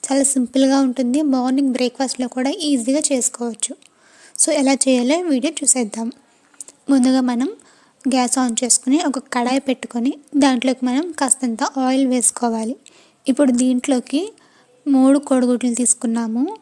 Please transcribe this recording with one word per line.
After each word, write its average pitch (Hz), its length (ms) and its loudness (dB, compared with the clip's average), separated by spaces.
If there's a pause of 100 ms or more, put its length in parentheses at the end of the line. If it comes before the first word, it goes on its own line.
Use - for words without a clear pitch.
చాలా 269 260 2
సింపుల్గా 269 540 2
ఉంటుంది. 254 340 0 (140)
మార్నింగ్ 262 420 0
బ్రేక్ఫాస్ట్లో 254 500 -4 (100)
కూడా 262 140 -2 (180)
ఈజీగా 269 420 0
చేసుకోవచ్చు. 240 640 -4 (680)
So - 80 0 (100)
ఎలా 269 140 4 (100)
చేయాలో 254 320 2 (140)
వీడియో 269 300 0
చూసేద్దాం. 226 500 -2 (800)
ముందుగా 262 380 4
మనం 247 200 -2 (640)
గ్యాస్ 247 300 0
on 240 200 -2
చేసుకుని 262 460 2
ఒక 262 140 -4 (140)
కడాయి 254 340 0
పెట్టుకొని 240 420 -4 (320)
దాంట్లోకి 254 460 2
మనం 285 160 0 (160)
కాస్తంత 240 400 -4 (240)
ఆయిల్ 262 280 2
వేసుకోవాలి. 233 640 -2 (560)
ఇప్పుడు 269 180 2 (140)
దీంట్లోకి 254 580 -2 (640)
మూడు 269 340 4 (100)
కోడిగుడ్లు 247 420 2 (100)
తీసుకున్నాము. 233 640 -2 (180)